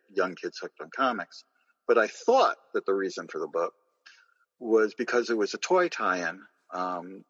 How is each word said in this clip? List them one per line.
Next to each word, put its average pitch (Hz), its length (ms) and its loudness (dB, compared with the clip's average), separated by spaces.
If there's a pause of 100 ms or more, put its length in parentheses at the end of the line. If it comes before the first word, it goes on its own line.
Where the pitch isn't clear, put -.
(120)
young 92 220 0
kids - 240 -10
hooked - 220 -12
on 78 100 -16
comics. 123 540 -4 (420)
But 117 120 6
I 107 100 4
thought 233 480 4 (180)
that 101 100 -2
the 98 100 0
reason 92 340 -4
for 80 100 -10
the 78 80 -4
book 85 280 -2 (840)
was 110 360 2
because 120 360 0
it 117 60 2
was 104 180 0
a - 40 -8
toy 180 300 2
tie-in, 90 560 -4 (280)
um, 90 580 -6